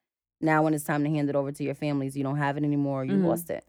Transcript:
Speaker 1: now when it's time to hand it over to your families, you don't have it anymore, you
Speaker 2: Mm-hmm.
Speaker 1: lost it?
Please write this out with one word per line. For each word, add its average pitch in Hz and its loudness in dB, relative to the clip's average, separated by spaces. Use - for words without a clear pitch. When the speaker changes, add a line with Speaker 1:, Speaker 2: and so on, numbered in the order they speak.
Speaker 1:
now 156 4
when 156 2
it's 151 -2
time 147 0
to 147 0
hand 147 0
it 139 0
over 139 0
to 143 -8
your 139 -2
families, 139 -2
you 139 -2
don't 135 -2
have 143 0
it 147 -2
anymore, 139 0
you 156 -2
Speaker 2:
Mm-hmm. 190 4
Speaker 1:
lost - 0
it? - -8